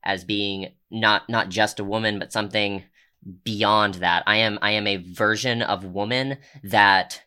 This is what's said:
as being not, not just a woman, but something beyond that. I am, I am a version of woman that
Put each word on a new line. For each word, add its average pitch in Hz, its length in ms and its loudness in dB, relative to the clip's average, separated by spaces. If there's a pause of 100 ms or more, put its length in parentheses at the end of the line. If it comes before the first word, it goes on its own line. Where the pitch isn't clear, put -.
as 95 220 -4
being 101 480 -4 (180)
not, 110 380 2
not 113 200 -2
just 104 300 0
a 104 60 -4
woman, 107 340 -2
but - 140 -10
something 101 500 -2 (600)
beyond 104 520 2
that. 87 320 2
I 104 100 4
am, 110 240 0
I 104 100 0
am 104 160 -2
a 101 100 -2
version 107 640 -2
of 98 240 -4
woman 123 520 -4 (260)
that 98 640 4